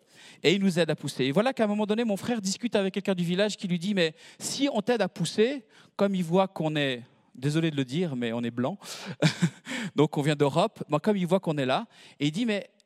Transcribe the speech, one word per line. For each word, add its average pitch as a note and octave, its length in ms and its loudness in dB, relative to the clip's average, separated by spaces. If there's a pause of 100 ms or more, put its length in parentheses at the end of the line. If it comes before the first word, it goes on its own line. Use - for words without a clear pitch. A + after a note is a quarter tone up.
(440)
et D#3+ 100 6
ils G3+ 80 2
nous F#3 160 2
aident D#3+ 120 2
à D3+ 40 0
pousser. C#3 300 -4
Et C3+ 80 0
voilà G#3+ 200 2
qu'à A#3 120 0
un - 20 2
moment G#3 200 -2
donné, G#3+ 180 0
mon G#3 120 0
frère A#3 240 -4
discute G3 360 -4
avec F#3+ 180 2
quelqu'un G3 220 0
du F3 80 0
village F#3+ 320 0
qui - 100 -8
lui F3 140 0
dit, « G3+ 160 -2
Mais D#3+ 180 0 (240)
si - 340 -2
on G#3+ 80 0
t'aide A#3 220 0
à F#3 60 2
pousser », A3+ 560 0 (320)
comme G3+ 180 2
il F#3 80 0
voit F3 240 4
qu'on D#3 300 -4
est, C3+ 260 0 (320)
désolé D3+ 380 0
de C#3+ 40 -4
le C#3 80 0
dire, D3 300 -2
mais A#2+ 180 -2
on A#2+ 120 -2
est A#2 80 -4
blanc, B2 260 -2 (420)
<laughs> F#3+ 760 -2
donc D3+ 200 2
on D3+ 60 -2
vient D3 140 0
d'Europe, D3 520 0
mais D3+ 120 0
comme G#3+ 160 2
il F3+ 100 0
voit F#3+ 140 2
qu'on D#3 180 -2
est C3+ 80 0
là, E3 200 0 (340)
et C#3+ 80 2
il - 20 2
dit, « G3 160 -2
Mais G3+ 240 -2 (160)